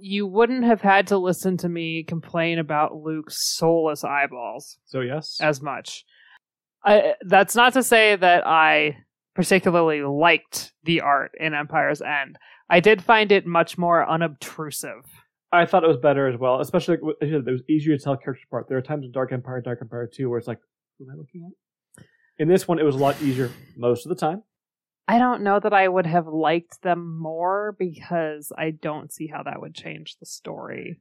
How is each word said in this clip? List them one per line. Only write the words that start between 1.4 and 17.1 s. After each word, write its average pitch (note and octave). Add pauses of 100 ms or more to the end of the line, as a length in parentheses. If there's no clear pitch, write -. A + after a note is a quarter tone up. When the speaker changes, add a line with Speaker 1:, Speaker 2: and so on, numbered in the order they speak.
Speaker 1:
to F3
me E3
complain E3
about D3+
Luke's D#3
soulless E3
eyeballs C3+
Speaker 2:
So C3
yes. C3+
Speaker 1:
as D3+
much. - (800)
I, G#3
that's G3
not A#3+
to C4
say A3
that F3
I D3+ (380)
particularly E3+
liked D3 (100)
the E3
art C#3
in D#3
Empire's D3
End. C#3 (300)
I A#3
did G3
find G#3+
it F#3+
much E3+
more E3+
unobtrusive. D3+ (520)
Speaker 2:
I E3+
thought F3
it D#3+
was D3+
better C#3
as B2
well, B2+
especially, C#3+
like, D#3+
w-, D#3